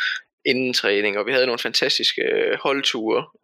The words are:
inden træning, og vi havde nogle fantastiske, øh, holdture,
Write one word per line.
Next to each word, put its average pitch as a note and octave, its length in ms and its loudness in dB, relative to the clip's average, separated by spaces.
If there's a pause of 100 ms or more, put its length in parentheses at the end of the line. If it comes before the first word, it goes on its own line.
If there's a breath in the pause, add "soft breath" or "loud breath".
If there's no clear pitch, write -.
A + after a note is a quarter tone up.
(460 loud breath)
inden B2+ 280 0
træning, G2+ 440 2
og G#2 80 -2
vi A#2 60 -2
havde B2+ 140 4
nogle A#2+ 140 -2
fantastiske, - 600 0
øh, - 380 2
holdture, C3+ 680 0 (180)